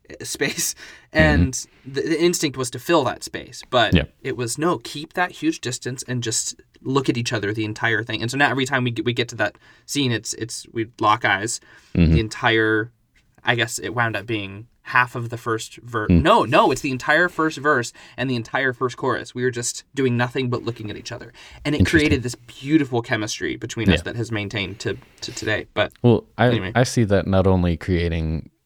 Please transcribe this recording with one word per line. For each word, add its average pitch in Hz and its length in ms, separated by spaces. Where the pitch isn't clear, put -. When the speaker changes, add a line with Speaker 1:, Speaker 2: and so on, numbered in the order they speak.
Speaker 1:
<laughs> - 60
space, - 500
Speaker 2:
Mm-hmm. - 40
Speaker 1:
and 151 500
the, 139 160
the 156 220
instinct 165 340
was 127 140
to 123 80
fill 160 240
that 117 200
space, - 460
but 110 240
Speaker 2:
Yeah. 85 100
Speaker 1:
it 135 160
was, 120 200
"No, 160 220
keep - 340
that 180 180
huge 156 300
distance 123 460
and 123 160
just - 320
look 135 260
at 117 80
each 117 160
other 104 200
the 107 120
entire 107 380
thing." 110 180
And 117 100
so 131 60
now 143 120
every 131 160
time 131 200
we 120 60
get, 117 140
we 120 80
get 117 160
to - 80
that 107 200
scene, 135 280
it's, - 220
it's, - 360
we 110 160
lock 110 260
eyes. 104 340
Speaker 2:
Mm-hmm. 80 180
Speaker 1:
The 80 80
entire, 110 720
I 123 120
guess 117 240
it 95 100
wound 113 260
up 101 100
being 104 420
half 123 320
of 117 140
the 117 80
first 113 460
ver-, 117 240
Speaker 2:
Mm. 87 160
Speaker 1:
no, 190 200
no, 156 280
it's 127 100
the 143 100
entire 151 380
first 156 300
verse 131 340
and 135 120
the 127 60
entire 131 380
first 123 240
chorus. 113 380
We 123 80
were 127 80
just 117 320
doing 127 240
nothing 123 320
but 123 140
looking 110 260
at - 80
each - 140
other. - 200
And 147 100
it 143 40
Speaker 2:
Interesting. - 280
Speaker 1:
created 135 160
this 120 120
beautiful 135 640
chemistry 107 560
between 110 320
us 80 100
Speaker 2:
Yeah. - 40
Speaker 1:
that - 120
has 113 160
maintained 101 480
to, 101 180
to - 120
today. 110 400
But 101 180
Speaker 2:
Well, 120 240
I, 113 100
Speaker 1:
anyway. 107 260
Speaker 2:
I 120 100
see 127 200
that 98 240
not 95 200
only 90 300
creating 82 720